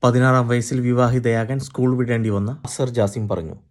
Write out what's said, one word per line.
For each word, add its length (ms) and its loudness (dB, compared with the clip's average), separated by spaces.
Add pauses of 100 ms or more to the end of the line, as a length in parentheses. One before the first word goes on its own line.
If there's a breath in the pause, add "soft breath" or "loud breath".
പതിനാറാം 440 4
വയസ്സിൽ 340 -2
വിവാഹിതയാകാൻ 760 0
സ്കൂൾ 360 -2
വിടേണ്ടി 340 0
വന്ന 220 -2 (140)
അസർ 240 -4
ജാസിം 400 -2
പറഞ്ഞു. 280 -6 (140)